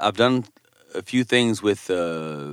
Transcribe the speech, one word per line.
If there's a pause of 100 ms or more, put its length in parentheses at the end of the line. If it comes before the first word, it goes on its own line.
I've
done (480)
a
few
things
with,
uh,